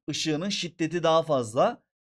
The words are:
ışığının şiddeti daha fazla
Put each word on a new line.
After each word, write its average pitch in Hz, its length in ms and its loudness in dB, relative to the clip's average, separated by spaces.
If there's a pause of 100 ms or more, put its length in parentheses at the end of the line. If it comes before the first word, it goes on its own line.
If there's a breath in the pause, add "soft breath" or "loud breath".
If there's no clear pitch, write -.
ışığının 156 400 -2
şiddeti 165 540 -4
daha 160 200 4
fazla 139 600 0 (200)